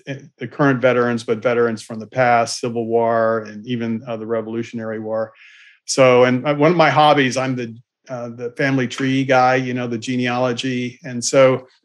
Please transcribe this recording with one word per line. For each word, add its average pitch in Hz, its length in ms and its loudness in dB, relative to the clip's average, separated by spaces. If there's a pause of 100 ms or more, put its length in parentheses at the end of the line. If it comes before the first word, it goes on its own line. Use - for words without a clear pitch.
the 139 420 -14
current 135 340 0
veterans, 120 440 2
but 113 140 -2
veterans 117 440 0
from 113 160 -14
the 107 80 -12
past, 120 540 0
Civil 117 260 -4
War, 113 540 2
and 104 260 -12
even, 117 400 -4
uh, 117 100 -8
the 110 100 -10
Revolutionary 113 760 -6
War. 110 320 -6 (540)
So, 127 360 4
and, 127 240 2
uh, 147 80 0
one 147 160 4
of 180 60 0
my 156 140 4
hobbies, 143 460 4
I'm 131 200 -2
the, 117 200 -8 (320)
uh, 120 200 -10
the 120 240 -10
family 135 340 0
tree 135 380 -2
guy, 127 320 4
you 127 180 -4
know, 123 140 -4
the 120 100 -4
genealogy. 123 1040 -4
And 120 220 -8
so 131 420 4 (180)